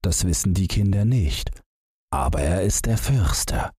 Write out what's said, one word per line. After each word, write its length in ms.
das 220
wissen 280
die 140
Kinder 380
nicht, 440
aber 300
er 220
ist 220
der 120
Förster 800